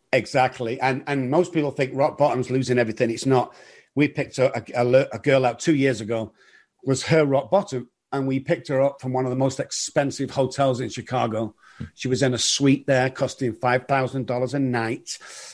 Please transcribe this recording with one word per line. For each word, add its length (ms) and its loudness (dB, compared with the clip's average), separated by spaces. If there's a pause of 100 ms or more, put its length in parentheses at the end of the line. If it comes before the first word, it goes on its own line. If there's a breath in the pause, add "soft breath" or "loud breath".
(100)
Exactly. 720 0
And, 260 -2
and 240 -2
most 220 2
people 180 0
think 220 -2
rock 240 0
bottom's 340 0
losing 280 0
everything. 320 0
It's 160 -6
not. 280 2 (400 loud breath)
We 140 2
picked 300 -8
a, 180 2
a, 300 -2
a, 260 6
a 60 -8
girl 260 4
out 160 0
two 140 2
years 260 2
ago, 320 -6 (500 soft breath)
was 220 0
her 220 4
rock 240 0
bottom. 400 0 (240)
And 120 -2
we 140 0
picked 280 -4
her 140 2
up 180 0
from 140 -6
one 100 -2
of 60 -4
the 60 -4
most 220 0
expensive 720 -4
hotels 500 0
in 100 -6
Chicago. 640 -4 (400 loud breath)
She 140 -6
was 140 0
in 120 2
a 40 -2
suite 480 2
there 220 2
costing 460 -4
five 340 0
thousand 380 -2
dollars 260 -2
a 60 -2
night. 600 -2 (360 loud breath)